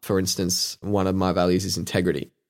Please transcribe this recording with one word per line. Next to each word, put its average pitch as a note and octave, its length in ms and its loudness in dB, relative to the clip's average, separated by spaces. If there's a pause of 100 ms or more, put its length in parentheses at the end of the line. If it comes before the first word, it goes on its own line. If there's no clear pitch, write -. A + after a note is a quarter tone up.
for G2+ 180 0
instance, F2+ 600 -2
one G2 240 0
of F#2+ 100 0
my F#2 160 2
values F2+ 340 2
is F2+ 120 -4
integrity. F2 540 -2 (180)